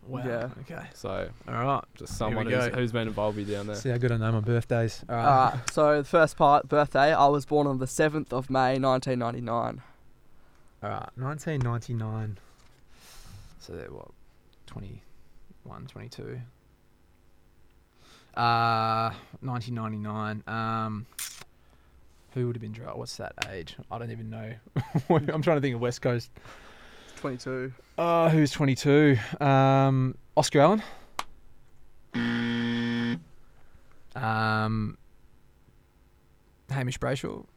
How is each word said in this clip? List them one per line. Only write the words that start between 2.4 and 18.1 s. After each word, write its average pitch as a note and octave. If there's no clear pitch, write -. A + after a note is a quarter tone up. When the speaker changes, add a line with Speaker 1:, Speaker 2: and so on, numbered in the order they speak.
Speaker 3:
who's, B2
Speaker 1:
go. -
Speaker 3:
who's B2
been A2+
involved G#2
with G2+
you G#2
down G2+
there. G#2
Speaker 1:
See C3+
how A#2+
good A#2+
I A#2
know A2
my A2
birthdays. A#2
All A#2
right. A#2
Speaker 2:
All C3
right. B2
So D3+
the -
first D#3
part, D3
birthday, D3
I C#3+
was C#3+
born D3
on C3+
the B2+
seventh D3+
of C3
May, C3
nineteen C3
ninety-nine. A#2
Speaker 1:
All G#2
right. G#2
Nineteen C#3+
ninety-nine. A2
So -
they're D2
what? G1+
Twenty-one, -
twenty-two. A#2+